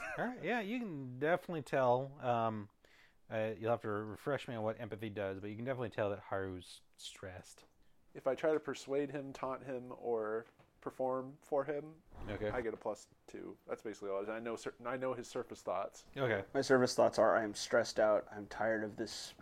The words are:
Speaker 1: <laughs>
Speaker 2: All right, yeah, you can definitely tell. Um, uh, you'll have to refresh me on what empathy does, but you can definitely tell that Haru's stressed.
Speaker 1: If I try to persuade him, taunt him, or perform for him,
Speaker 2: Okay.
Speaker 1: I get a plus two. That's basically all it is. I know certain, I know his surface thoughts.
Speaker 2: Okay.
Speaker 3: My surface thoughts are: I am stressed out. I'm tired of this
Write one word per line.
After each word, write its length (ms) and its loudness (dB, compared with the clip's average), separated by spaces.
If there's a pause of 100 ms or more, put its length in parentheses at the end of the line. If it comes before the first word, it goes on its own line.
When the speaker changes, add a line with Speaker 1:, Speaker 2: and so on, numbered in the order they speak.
Speaker 1:
<laughs> 100 -8
Speaker 2:
All 60 0
right, 180 -6
yeah, 180 0
you 180 -4
can 400 -6
definitely 420 0
tell. 500 4 (100)
Um, 460 2 (640)
uh, 280 0
you'll 120 2
have 100 2
to 80 -4
refresh 600 -2
me 60 -4
on 80 -2
what 180 0
empathy 280 -6
does, 300 -2
but 100 -8
you 60 -8
can 80 -8
definitely 280 -2
tell 180 0
that 100 -2 (100)
Haru's 520 -4 (160)
stressed. 680 -14 (500)
Speaker 1:
If 140 -2
I 80 2
try 160 2
to 80 4
persuade 500 -2
him, 220 -6
taunt 320 -4
him, 380 -8
or 440 0 (360)
perform 500 -2 (100)
for 220 0
him, 220 -4 (440)
Speaker 2:
Okay. 220 -2
Speaker 1:
I 100 -2
get 120 -2
a 40 -6
plus 300 -6 (240)
two. 240 -10 (140)
That's 120 -6
basically 280 -6
all 100 0
it 40 -2
is. 60 -6
I 100 -4
know 160 -4
certain, 300 -8
I 120 -2
know 160 -2
his 140 -8
surface 340 -6
thoughts. 420 -4 (140)
Speaker 2:
Okay. 240 4 (120)
Speaker 3:
My 80 4
surface 320 8
thoughts 240 6
are: 180 8
I 80 4
am 120 -2
stressed 440 2
out. 260 6 (100)
I'm 120 -8
tired 360 0
of 140 -4
this 440 -6